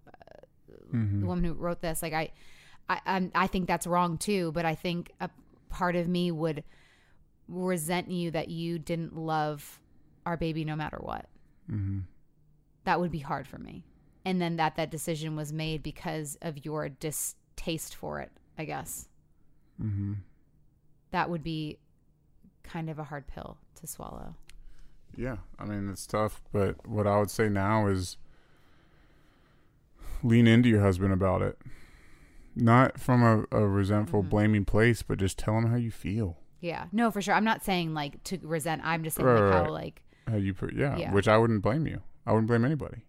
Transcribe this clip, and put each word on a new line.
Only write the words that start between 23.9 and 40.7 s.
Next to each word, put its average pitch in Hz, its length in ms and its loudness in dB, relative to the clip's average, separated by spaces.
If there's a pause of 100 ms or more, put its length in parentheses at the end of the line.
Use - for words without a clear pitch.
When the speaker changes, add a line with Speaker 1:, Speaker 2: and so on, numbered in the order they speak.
Speaker 2:
Yeah, 120 220 -6 (200)
I - 60 -12
mean, 101 240 -6
it's 92 180 -10
tough, 107 340 0 (120)
but - 340 0
what 104 220 0
I 101 100 4
would 104 120 2
say 110 180 2
now 101 400 2
is 92 280 -2 (2000)
lean 117 240 8
into 117 240 8
your 107 100 6
husband 98 320 4
about 92 300 2
it. 98 160 -4 (1000)
Not 120 420 6
from 123 240 4
a, 110 220 6 (100)
a 107 120 4
resentful, 101 540 2
Speaker 1:
Mm-hmm. 95 100 -2
Speaker 2:
blaming 104 340 4
place, 110 380 4
but 107 160 -4
just 98 200 0
tell 110 200 0
him 117 80 2
how 117 100 2
you 117 140 -2
feel. 95 480 -4 (220)
Speaker 1:
Yeah. 170 320 -6
No, 226 180 2
for 202 100 -4
sure. 185 140 2
I'm 190 100 4
not - 180 0
saying, 175 300 0
like, 147 320 -6
to 185 180 -6
resent. 160 420 -2
I'm 165 200 0
just 156 120 -4
saying, 131 100 2
Speaker 2:
Right, 123 80 8
Speaker 1:
like, 110 80 8
Speaker 2:
right, 98 100 8
Speaker 1:
how, 90 120 6
Speaker 2:
right. 78 60 -2
Speaker 1:
like - 320 -8 (260)
Speaker 2:
How 110 80 0
you 98 180 0
put, - 180 -6